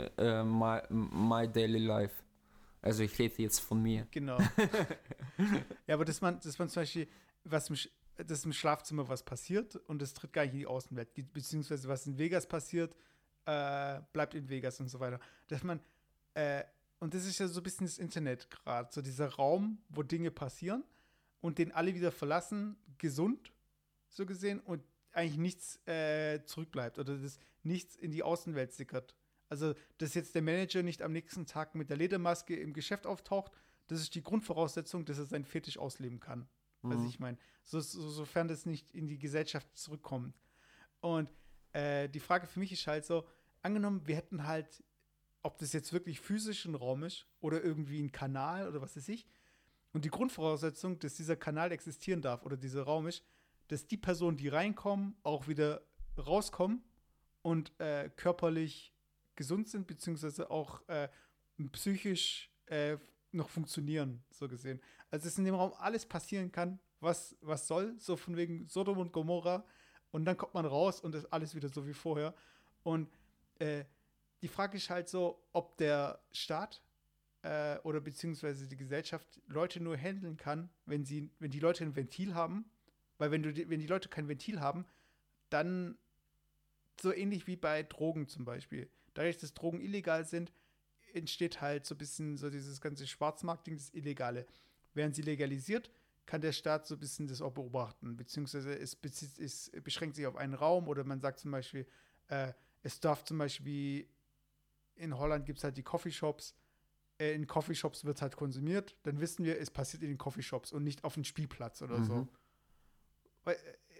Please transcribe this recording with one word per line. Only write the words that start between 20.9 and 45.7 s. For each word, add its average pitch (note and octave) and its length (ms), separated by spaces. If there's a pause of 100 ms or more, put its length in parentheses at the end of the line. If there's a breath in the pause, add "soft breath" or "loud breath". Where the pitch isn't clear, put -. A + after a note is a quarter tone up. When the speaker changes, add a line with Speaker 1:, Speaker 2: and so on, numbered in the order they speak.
Speaker 2:
und E3 160
den E3 140
alle F3 240
wieder F3 160
verlassen, F3+ 640 (220)
gesund, D#3+ 540 (580)
so G3 160
gesehen, G3 340
und D#3+ 240 (300)
eigentlich E3 260
nichts, - 480
äh, D3+ 580
zurückbleibt C#3+ 540
oder C#3 180
das C3+ 220 (240 soft breath)
nichts F3 320
in E3 160
die D#3+ 120
Außenwelt D#3 500
sickert. - 420 (340)
Also, D3+ 260 (220 loud breath)
dass D#3 160
jetzt E3+ 220
der E3 60
Manager F3+ 420
nicht F3 180
am D#3+ 100
nächsten D#3+ 340
Tag D#3 300
mit D3+ 140
der D3 80
Ledermaske E3+ 580
im D3+ 180
Geschäft D#3 320
auftaucht, G3 460 (360 soft breath)
das D#3+ 140
ist - 140
die C#3 80
Grundvoraussetzung, E3+ 800
dass D3 140
er D3 60
seinen C#3+ 200
Fetisch - 320
ausleben B2+ 420
kann. B2 280 (360)
Weiß A#2+ 180
Speaker 1:
Mhm. A#2+ 60
Speaker 2:
ich B2 120
mein. B2 180 (260 soft breath)
So, D#3+ 160
so, D#3 300
sofern D3+ 380
das D#3+ 180
nicht D#3+ 280
in D#3 140
die D3 120
Gesellschaft D3 480 (100)
zurückkommt. C3+ 580 (640 soft breath)
Und, D#3+ 280 (440 soft breath)
äh, C#3+ 360
die C#3+ 100
Frage F3+ 280
für - 120
mich F#3+ 120
ist - 160
halt D3+ 180
so: E3 220 (340 soft breath)
Angenommen, G3+ 440
wir D3+ 100
hätten D#3 320
halt, D#3+ 360 (600)
ob - 140
das D3 160